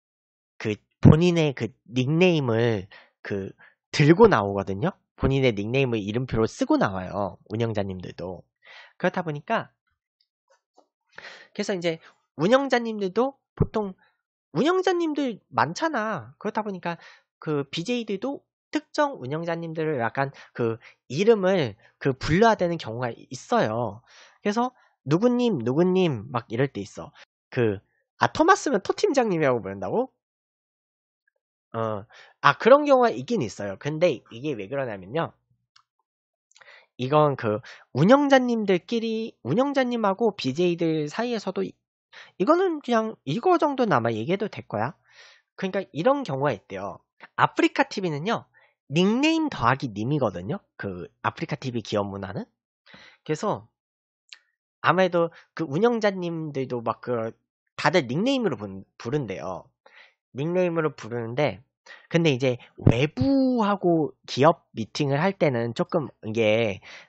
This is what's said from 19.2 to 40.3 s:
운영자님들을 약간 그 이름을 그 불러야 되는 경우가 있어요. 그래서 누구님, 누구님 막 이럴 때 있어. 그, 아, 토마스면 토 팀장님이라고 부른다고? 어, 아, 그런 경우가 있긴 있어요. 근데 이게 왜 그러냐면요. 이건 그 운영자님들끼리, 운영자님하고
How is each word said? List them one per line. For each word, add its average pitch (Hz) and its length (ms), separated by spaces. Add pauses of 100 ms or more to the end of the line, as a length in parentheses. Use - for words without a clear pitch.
운영자님들을 160 800
약간 135 320 (200)
그 113 260 (300)
이름을 185 680 (220)
그 139 140
불러야 202 420
되는 170 220
경우가 117 360 (180)
있어요. 117 720 (400)
그래서 233 300 (320)
누구님, 226 540
누구님 147 720
막 120 180
이럴 123 200
때 101 120
있어. - 320 (380)
그, 110 280 (400)
아, - 100
토마스면 320 540
토 - 120
팀장님이라고 175 680
부른다고? 98 500 (1600)
어, 110 300 (360)
아, 139 180
그런 285 260
경우가 254 260
있긴 147 320
있어요. 101 360
근데 156 520
이게 131 220
왜 104 160
그러냐면요. 120 640 (1600)
이건 143 400
그 107 240 (320)
운영자님들끼리, 226 1500
운영자님하고 233 920